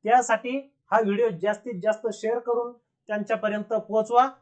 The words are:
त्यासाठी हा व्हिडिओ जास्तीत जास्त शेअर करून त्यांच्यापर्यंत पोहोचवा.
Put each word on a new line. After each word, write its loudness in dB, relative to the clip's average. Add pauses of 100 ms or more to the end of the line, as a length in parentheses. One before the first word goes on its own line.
त्यासाठी 2 (320)
हा 4
व्हिडिओ 2 (140)
जास्तीत -4
जास्त -2
शेअर -4
करून -4 (360)
त्यांच्यापर्यंत -4
पोहोचवा. 2 (140)